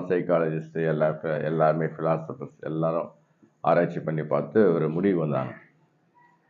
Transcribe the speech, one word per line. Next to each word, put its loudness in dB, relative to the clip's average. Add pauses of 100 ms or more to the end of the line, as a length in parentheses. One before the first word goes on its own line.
சைக்காலஜிஸ்ட், 0 (140)
எல்லா 2
பே-, -4
எல்லாருமே 2 (100)
பிலாசபர்ஸ் -4
எல்லாரும் -4 (480)
ஆராய்ச்சி 2
பண்ணி -4
பார்த்து 2
ஒரு 2
முடிவு 0
வந்தாங்க. -2 (960)